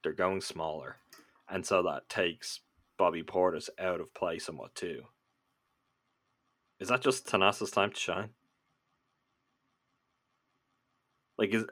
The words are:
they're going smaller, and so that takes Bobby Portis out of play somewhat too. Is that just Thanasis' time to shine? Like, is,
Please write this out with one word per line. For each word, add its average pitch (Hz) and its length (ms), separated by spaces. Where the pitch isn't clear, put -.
they're 80 100
going 92 280
smaller, 78 560
and 92 160
so 92 180
that 78 260
takes - 520
Bobby 85 260
Portis 90 460
out 90 220
of 80 140
play 85 240
somewhat - 360
too. 85 280
Is 92 80
that 123 140
just - 240
Thanasis' 101 460
time 101 180
to - 80
shine? 98 320
Like, 107 160
is, 113 180